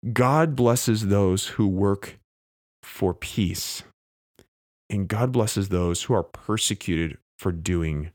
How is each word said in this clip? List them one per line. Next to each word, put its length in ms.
God 440
blesses 520
those 420
who 180
work 500
for 300
peace. 680
And 180
God 240
blesses 380
those 340
who 100
are 100
persecuted 960
for 140
doing 640